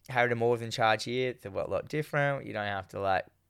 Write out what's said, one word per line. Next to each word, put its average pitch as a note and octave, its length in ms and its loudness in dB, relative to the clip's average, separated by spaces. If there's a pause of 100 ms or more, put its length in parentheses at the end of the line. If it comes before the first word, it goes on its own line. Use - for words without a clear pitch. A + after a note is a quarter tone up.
Harry B2 200 4
D'Amour's A#2 340 2
in A2+ 80 -8
charge A2 320 4
here, B2+ 260 -2
it's - 160 -10
a G2 60 -10
lot, F#2+ 180 -4
lot F#2+ 180 -2
different. C#3+ 600 -2
You A2 60 -8
don't G#2 120 -4
have G2 240 -6
to, G2 100 -8
like, F#2+ 260 2 (240)